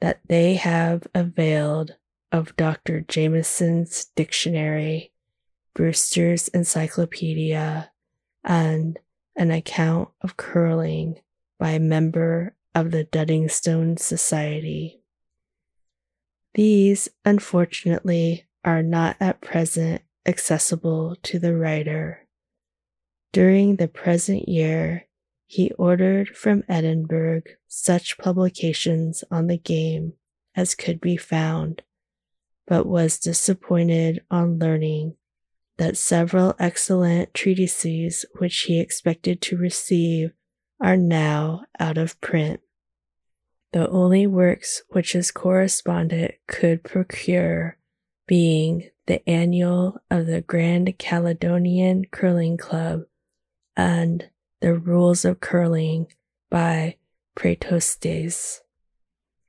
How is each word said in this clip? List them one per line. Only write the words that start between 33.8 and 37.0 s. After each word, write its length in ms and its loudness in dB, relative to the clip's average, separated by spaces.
on 280 0
learning 580 -2
that 200 -2
several 600 2
excellent 760 0